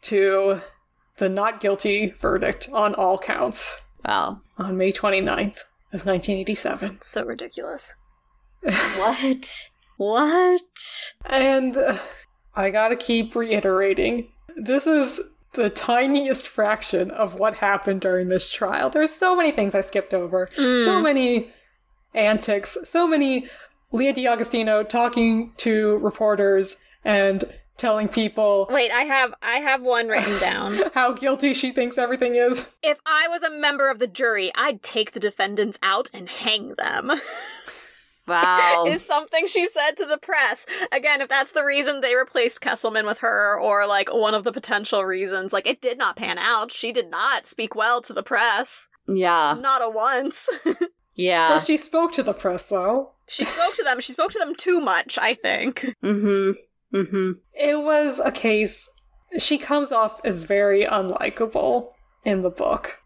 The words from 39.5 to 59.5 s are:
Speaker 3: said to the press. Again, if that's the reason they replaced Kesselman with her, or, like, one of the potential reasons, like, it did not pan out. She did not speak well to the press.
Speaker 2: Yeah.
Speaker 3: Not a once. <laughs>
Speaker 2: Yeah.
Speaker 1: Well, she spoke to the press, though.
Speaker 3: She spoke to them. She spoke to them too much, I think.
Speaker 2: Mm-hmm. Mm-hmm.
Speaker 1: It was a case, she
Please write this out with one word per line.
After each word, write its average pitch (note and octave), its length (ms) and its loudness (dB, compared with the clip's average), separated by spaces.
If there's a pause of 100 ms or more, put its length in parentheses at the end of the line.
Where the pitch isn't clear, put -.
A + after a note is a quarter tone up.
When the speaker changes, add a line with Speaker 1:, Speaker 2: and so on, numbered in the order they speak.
Speaker 3:
said D4+ 300 0
to F#4 100 -4
the D4 120 -2
press. C#4+ 480 -2 (260)
Again, C#4 300 0
if C4 80 -6
that's C4+ 240 0
the D4+ 100 0
reason C#4 380 0
they B3 160 0
replaced B3 420 0
Kesselman A3 460 -2
with G#3 140 -4
her, G#3 380 0
or, G3+ 300 2
like, G3+ 260 0
one G#3+ 200 2
of G#3+ 100 -2
the A#3 80 -2
potential G#3 540 -2
reasons, F#3+ 480 -4
like, G3 120 -2
it B3+ 140 -2
did B3 180 -4
not - 200 -2
pan F3+ 200 -4
out. A3 360 0
She A#3 180 -6
did A#3 180 -2
not G#3+ 360 -2
speak - 280 -8
well A#3 280 2
to A#3+ 100 -16
the G3+ 120 -6
press. A3+ 680 0 (180)
Speaker 2:
Yeah. E3+ 500 4
Speaker 3:
Not C4 240 0
a A3+ 80 -2
once. B3+ 600 -2 (160)
<laughs> E4 140 -2 (400)
Speaker 2:
Yeah. E3+ 300 4
Speaker 1:
Well, D#4 120 6
she D#4 160 0
spoke E4 340 0
to C#4 100 -2
the G#3+ 120 0
press, F3+ 360 -4
though. G3+ 440 -2 (140)
Speaker 3:
She - 180 -6
spoke E4+ 320 -2
to A4+ 60 -2
them. B3+ 180 0
She - 100 -6
spoke E4+ 220 -2
to A4 60 -6
them E4+ 160 -2
too F4+ 260 2
much, F#3+ 360 -2
I A3 160 0
think. - 520 -4 (180)
Speaker 2:
Mm-hmm. G3 920 -2
Mm-hmm. F#3+ 360 -2 (220)
Speaker 1:
It D4 280 0
was D4+ 380 0
a C4+ 120 0
case, G#3+ 560 0 (520)
she - 180 0